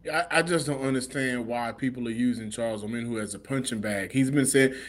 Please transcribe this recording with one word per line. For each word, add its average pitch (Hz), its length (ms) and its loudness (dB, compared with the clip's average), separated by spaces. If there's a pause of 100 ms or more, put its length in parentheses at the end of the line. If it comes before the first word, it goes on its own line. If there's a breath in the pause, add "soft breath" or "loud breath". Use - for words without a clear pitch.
Yeah, 156 280 0
I, 151 80 4
I 165 40 4
just 165 220 2
don't 139 160 -2
understand 131 640 -2
why 117 260 -2
people 123 360 -4
are - 40 -2
using 113 380 0
Charles 110 320 -4
Omenihu 117 380 -4
as 101 140 -4
a 104 40 -12
punching 127 440 -4
bag. 101 300 -2
He's 131 180 4
been 139 160 4
saying, 131 260 6 (160 loud breath)